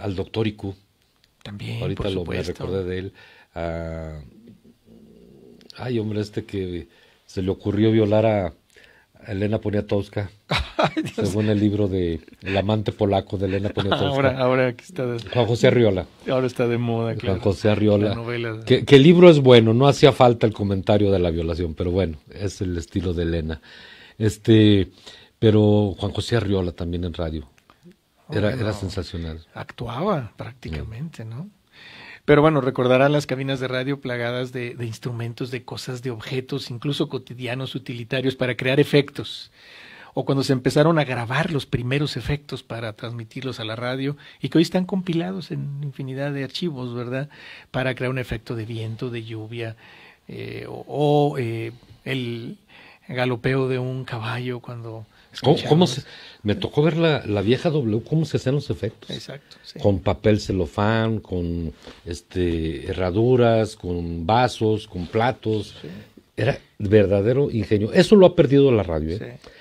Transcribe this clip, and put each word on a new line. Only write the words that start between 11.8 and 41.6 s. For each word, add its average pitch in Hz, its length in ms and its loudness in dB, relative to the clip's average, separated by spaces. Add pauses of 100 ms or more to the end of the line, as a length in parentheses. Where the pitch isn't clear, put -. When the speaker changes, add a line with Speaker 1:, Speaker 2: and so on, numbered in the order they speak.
Speaker 1:
de 87 320 -2 (220)
El 95 140 -4
amante 101 360 0
polaco 98 460 0
de 98 80 -2
Elena 98 240 -2
Poniatowska. 139 380 0
Speaker 2:
Ahora, 135 300 0
ahora 127 360 2
que - 100 -20
está - 220 -8
de 120 120 -4 (120)
Speaker 1:
Juan 120 160 2
José 117 220 2
Arriola. 107 380 4 (240)
Speaker 2:
Ahora 131 160 0
está 123 220 -2
de 117 100 0
moda, 113 380 -2
claro. 104 240 -2
Speaker 1:
Juan - 0 -
José 104 300 2
Arriola. 104 400 4
Speaker 2:
La 104 40 -4
novela. 117 500 -6
Speaker 1:
Que, 123 200 4
que 139 120 10
el 135 60 10
libro 175 260 10
es 151 120 10
bueno, 117 340 8
no 135 140 6
hacía 135 240 6
falta 120 340 4
el 104 60 0
comentario 101 580 2
de 95 80 4
la 87 120 2
violación, 82 440 -2
pero 90 160 -4
bueno, 87 280 0 (140)
es 98 280 -8
el 90 160 -4
estilo 87 380 -4
de 85 100 -2
Elena. 80 360 -4 (580)
Este, 107 760 4 (460)
pero 104 600 4
Juan 101 140 -4
José 110 240 -2
Arriola 95 360 0
también 85 320 -6
en 85 100 -6
radio. 80 340 -6 (840)
Era, 104 200 -2
Speaker 2:
Bueno, 131 120 -4
Speaker 1:
era 107 100 -2
sensacional. 85 720 -8 (100)
Speaker 2:
actuaba 123 840 -6
prácticamente, 110 880 -12
Speaker 1:
Sí. 110 40 -14
Speaker 2:
¿no? 135 200 -12 (760)
Pero 147 180 6
bueno, 156 180 4
recordará 127 480 2
las 147 160 0
cabinas 135 360 -4
de 127 80 -4
radio 127 320 -4
plagadas 123 500 -6
de, 120 240 -8
de 117 100 -8
instrumentos, 117 680 -8
de 123 120 -8
cosas, 123 380 -12
de 127 80 -8
objetos, 127 600 -8
incluso 147 360 -4
cotidianos, 127 680 -8
utilitarios, 127 580 -4
para 123 220 -2
crear 131 240 2
efectos. - 720 0 (600)
O 131 120 -4
cuando 139 180 2
se 135 100 0
empezaron 147 460 4
a 143 60 2
grabar 127 480 -4
los 139 140 -4